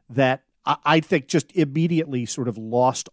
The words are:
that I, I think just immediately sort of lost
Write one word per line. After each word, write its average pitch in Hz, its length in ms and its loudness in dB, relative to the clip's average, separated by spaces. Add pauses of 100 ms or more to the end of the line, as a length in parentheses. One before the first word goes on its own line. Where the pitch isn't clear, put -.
that 131 320 0 (240)
I, 143 180 0
I 160 160 4
think 156 280 -2
just - 240 -2
immediately 156 760 -2
sort 123 220 -6
of 113 100 -6
lost 120 560 0